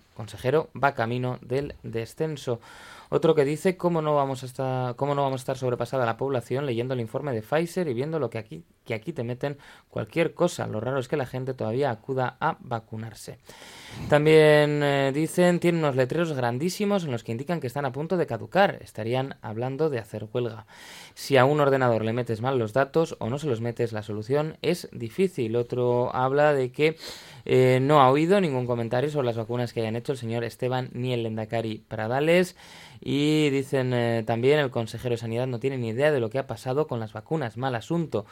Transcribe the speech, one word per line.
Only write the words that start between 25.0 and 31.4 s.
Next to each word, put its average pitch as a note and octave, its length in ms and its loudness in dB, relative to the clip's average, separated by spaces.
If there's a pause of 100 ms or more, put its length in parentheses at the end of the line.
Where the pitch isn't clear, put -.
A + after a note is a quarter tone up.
Otro B2 640 0
habla C#3+ 360 4
de B2+ 200 0
que, D#3 240 2 (480)
eh, B2+ 360 6
no D3 200 6
ha C3 100 8
oído E3 300 4
ningún C3 260 0
comentario A#2+ 440 -2
sobre D3 160 0
las A2+ 100 0
vacunas A#2 360 -4
que A#2+ 80 -4
hayan A2 140 -2
hecho A#2+ 180 -4
el B2 60 -4
señor A#2 240 -4
Esteban B2+ 500 -4
ni B2+ 200 -4
el A#2 100 -2
lehendakari A2 640 -4